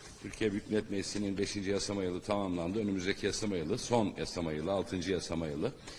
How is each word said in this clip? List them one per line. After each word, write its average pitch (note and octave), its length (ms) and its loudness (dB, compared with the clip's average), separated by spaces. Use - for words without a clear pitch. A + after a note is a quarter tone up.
Türkiye G#2 300 0
Büyük G#2 180 -4
Millet G#2 200 2
Meclisi'nin G2 480 0
beşinci G2 320 0
yasama G2 340 0
yılı F2+ 180 0
tamamlandı. F#2+ 580 0
Önümüzdeki G2 460 0
yasama G2 300 0
yılı, F2 220 0
son A#2 400 4
yasama E2 340 -2
yılı, D#2 200 0
altıncı F#2 400 0
yasama E2 360 0
yılı. D#2 240 0